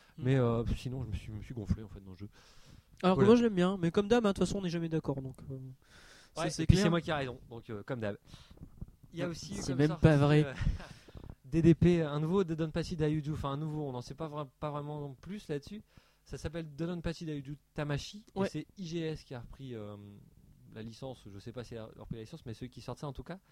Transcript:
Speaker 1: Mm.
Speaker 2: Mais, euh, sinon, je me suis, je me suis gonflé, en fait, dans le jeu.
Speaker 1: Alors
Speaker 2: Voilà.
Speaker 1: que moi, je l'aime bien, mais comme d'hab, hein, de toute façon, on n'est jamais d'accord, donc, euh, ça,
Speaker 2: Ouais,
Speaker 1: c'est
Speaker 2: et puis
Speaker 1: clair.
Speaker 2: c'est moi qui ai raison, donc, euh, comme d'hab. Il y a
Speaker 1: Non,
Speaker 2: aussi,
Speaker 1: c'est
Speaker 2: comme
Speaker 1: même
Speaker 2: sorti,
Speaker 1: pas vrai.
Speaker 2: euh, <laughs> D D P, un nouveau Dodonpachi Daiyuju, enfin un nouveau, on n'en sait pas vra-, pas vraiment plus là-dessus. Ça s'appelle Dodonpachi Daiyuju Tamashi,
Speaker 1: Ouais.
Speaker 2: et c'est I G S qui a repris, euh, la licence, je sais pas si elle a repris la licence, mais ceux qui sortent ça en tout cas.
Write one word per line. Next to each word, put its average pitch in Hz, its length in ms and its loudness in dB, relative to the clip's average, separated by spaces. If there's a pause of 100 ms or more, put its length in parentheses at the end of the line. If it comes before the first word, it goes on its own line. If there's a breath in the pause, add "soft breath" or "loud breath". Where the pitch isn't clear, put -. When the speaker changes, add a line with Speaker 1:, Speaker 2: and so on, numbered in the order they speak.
(180 soft breath)
Speaker 1:
Mm. - 60 -10
Speaker 2:
Mais, 131 140 6
euh, 117 260 4 (140)
sinon, 127 260 -6
je 110 60 -8
me 101 60 -6
suis, - 180 -6
je 107 40 -8
me 101 40 -10
suis 135 120 -12
gonflé, 107 300 -2
en 98 60 -14
fait, 98 100 -14
dans 98 120 -16
le 90 60 -14
jeu. 101 120 -10 (760 soft breath)
Speaker 1:
Alors 185 120 6
Speaker 2:
Voilà. 196 120 6
Speaker 1:
que 220 40 10
moi, 247 40 12
je 233 80 6
l'aime 220 120 2
bien, 180 220 4
mais 170 140 2
comme 202 160 2
d'hab, 233 180 4
hein, 202 40 6
de 196 60 2
toute 185 120 2
façon, 202 120 -2
on - 20 -6
n'est 180 80 0
jamais 165 180 -2
d'accord, 156 340 -2
donc, 135 140 -8 (160)
euh, 135 80 -8 (760 loud breath)
ça, 156 100 -4
Speaker 2:
Ouais, 165 60 0
Speaker 1:
c'est 160 140 -4
Speaker 2:
et - 20 -2
puis 175 120 10
Speaker 1:
clair. 196 80 6
Speaker 2:
c'est 165 40 6
moi 170 120 4
qui 165 80 -8
ai 160 40 2
raison, 131 240 -2 (120)
donc, 117 200 -14
euh, 101 160 -6
comme 127 140 -4
d'hab. 104 160 -2 (960 loud breath)
Il 170 80 -12
y - 40 -2
a - 20 -2
Speaker 1:
Non, 175 60 -4
Speaker 2:
aussi, 156 240 -10
Speaker 1:
c'est 143 180 -4
Speaker 2:
comme 127 60 -2
Speaker 1:
même 147 100 6
Speaker 2:
sorti, 170 120 -4
Speaker 1:
pas 160 140 8
vrai. 147 300 6
Speaker 2:
euh, 131 80 -6
<laughs> - 920 -6
D 147 160 0
D 160 140 10
P, 170 280 6
un 147 180 -2
nouveau 185 240 2
Dodonpachi 160 500 -4
Daiyuju, 151 380 0
enfin 143 180 -4
un 135 60 -4
nouveau, 151 260 -4
on 139 80 -6
n'en 123 100 -6
sait 135 140 -12
pas 160 140 -8
vra-, 147 200 -8 (120)
pas 151 100 -4
vraiment 147 500 -8
plus 202 280 -12
là-dessus. 160 320 -6 (420 soft breath)
Ça - 140 -12
s'appelle 160 380 -8
Dodonpachi 170 500 -6
Daiyuju 143 320 -8 (160)
Tamashi, 147 500 -4 (120)
Speaker 1:
Ouais. 190 120 2
Speaker 2:
et - 20 0
c'est 151 160 -8 (120)
I 190 100 -8
G 170 140 -6
S 156 220 -6
qui - 100 -14
a 120 80 -8
repris, 127 340 -12
euh, 104 200 -10 (800)
la 110 80 -12
licence, 117 400 -12 (100)
je 101 60 -12
sais 113 140 -14
pas 123 100 -10
si 117 120 -14
elle 113 40 -10
a 107 60 -12 (120)
repris 107 180 -10
la 113 60 -10
licence, 131 240 -14
mais 113 80 -8
ceux 127 140 -12
qui 120 140 -16
sortent 123 180 -10
ça 151 80 -8
en 131 60 -8
tout 127 100 -12
cas. 180 160 -12 (120 soft breath)